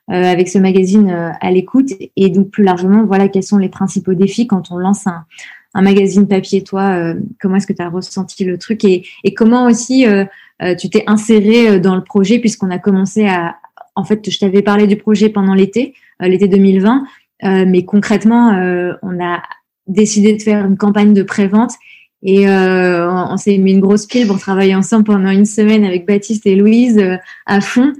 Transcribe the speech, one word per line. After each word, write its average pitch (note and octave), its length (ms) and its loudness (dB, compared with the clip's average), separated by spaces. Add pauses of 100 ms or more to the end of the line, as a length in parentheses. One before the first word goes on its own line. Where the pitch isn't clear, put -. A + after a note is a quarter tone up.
euh, F3+ 140 -2
avec F3+ 240 0
ce F3+ 100 -2
magazine, F#3+ 520 2
euh, E3+ 220 -6 (100)
à F#3 100 0
l'écoute, G#3+ 380 0 (260)
et F#3+ 140 2
donc F#3+ 200 0
plus G#3 140 -2
largement, F#3+ 400 2
voilà, G3 240 0
quels F#3+ 160 -2
sont G3+ 140 -2
les F#3 100 0
principaux F#3+ 460 -4
défis G3 340 -2
quand F#3 240 -4
on F3 60 -10
lance F#3+ 280 -2
un, E3+ 200 -10 (480)
un F#3 80 -2
magazine G3 480 2
papier, F#3+ 340 -2
toi, G3 280 -4
euh, E3+ 240 -4 (260)
comment F#3+ 160 -2
est-ce G3 100 -2
que F#3+ 60 -4
t'as F3 160 -10
ressenti F#3 560 -8
le F3+ 120 -6
truc A3 280 -6
et, F3+ 200 0 (200)
et G3 80 -2
comment A#3+ 320 2
aussi, B3 420 2
euh, G3 160 2 (380)
euh, F3+ 140 -2
tu F3+ 140 -10
t'es G#3+ 180 0
insérée, A3 640 2
euh, F#3+ 80 4
dans F#3 180 0
le F3+ 80 -6
projet, G3+ 340 0
puisqu'on G#3 320 -4
a F3+ 80 -6
commencé G3 480 -2
à, F3 300 -4 (380)
en F#3+ 100 -6
fait, G#3+ 240 -4
je F3+ 100 -6
t'avais G3+ 220 0
parlé G#3 260 2
du G3 80 2
projet G#3+ 320 0
pendant G3 280 0
l'été, G3 380 -2 (300)
euh, F3+ 60 0
l'été F#3+ 180 2
deux F#3 80 2
mille G3 240 4
vingt, A#3+ 240 0 (400)
euh, F#3+ 240 0
mais F#3 160 2
concrètement, G#3+ 720 2
euh, F3+ 480 -2
on F3+ 200 -8
a F3 200 -6 (460)
décidé G#3 460 2
de G#3+ 80 -6
faire G#3 240 0
une F#3+ 100 0
campagne G#3 380 2
de G3 100 2
pré-vente G#3 480 0 (500)
et, G3 280 2
euh, F#3 600 0
on, F3+ 220 -4
on F#3 60 -4
s'est G3+ 200 0
mis F#3+ 140 2
une F#3+ 80 4
grosse G#3 260 2
pile B3 220 -2
pour G3 100 0
travailler F#3+ 380 0
ensemble G#3 300 2
pendant G3 240 0
une G3 160 2
semaine G#3+ 400 2
avec F3+ 200 -4
Baptiste G#3 400 -2
et F#3+ 120 2
Louise, A3+ 400 4
euh, F#3 180 2 (300)
à G3+ 160 0
fond. C4 380 0